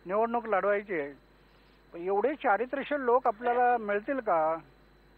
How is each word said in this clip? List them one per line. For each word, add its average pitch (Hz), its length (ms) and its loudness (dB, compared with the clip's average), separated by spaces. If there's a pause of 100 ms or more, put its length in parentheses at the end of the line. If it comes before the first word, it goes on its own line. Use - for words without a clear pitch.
निवडणूक 226 400 0
लढवायची 202 540 0
आहे, - 1040 -14
एवढे 208 300 0
चारित्र्यशील 254 680 -2
लोक 247 260 2
आपल्याला 240 500 2
मिळतील 208 420 -4
का? 165 360 2 (640)